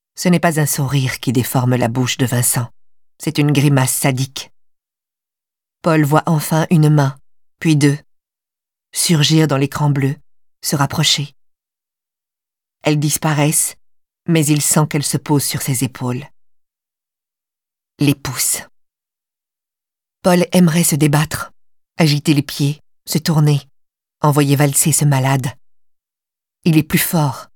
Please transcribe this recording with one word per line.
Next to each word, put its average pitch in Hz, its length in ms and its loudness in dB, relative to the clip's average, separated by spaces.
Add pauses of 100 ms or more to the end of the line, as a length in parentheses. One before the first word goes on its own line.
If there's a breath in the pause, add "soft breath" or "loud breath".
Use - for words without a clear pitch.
(160)
Ce - 140 0
n'est 170 100 4
pas 156 200 0
un 147 60 2
sourire 135 540 -2
qui 131 120 -2
déforme 123 440 0
la 123 120 0
bouche 123 300 -2
de 135 80 0
Vincent. 120 440 -2 (480)
C'est - 200 -6
une 147 140 2
grimace 139 420 2
sadique. - 580 -4 (1300)
Paul 156 220 2
voit 151 240 2
enfin 160 420 0
une 151 200 4
main, 143 280 2 (420)
puis 160 160 2
deux, 143 220 2 (960)
surgir 156 540 2
dans 143 100 -2
l'écran 143 320 -2
bleu, 139 260 -2 (480)
se - 120 -4
rapprocher. 147 580 -2 (1500)
Elles 151 160 0
disparaissent, 151 760 -2 (520)
mais 160 180 2
il 147 160 0
sent 151 280 0
qu'elles 147 140 -4
se - 140 -4
posent 143 280 -2
sur - 160 -6
ses 135 220 -4
épaules. 123 420 -8 (1700)
Les 143 160 0
pouces. - 460 -6 (1600)
Paul 180 300 2
aimerait 175 320 4
se 160 120 0
débattre, 147 560 0 (460)
agiter 147 360 2
les 143 100 2
pieds, 147 360 -4 (260)
se - 120 -4
tourner, 147 440 2 (600)
envoyer 143 340 2
valser 143 380 0
ce - 120 0
malade. 135 420 0 (1160)
Il 160 140 2
est 151 60 4
plus 170 160 -2
fort, 147 560 -2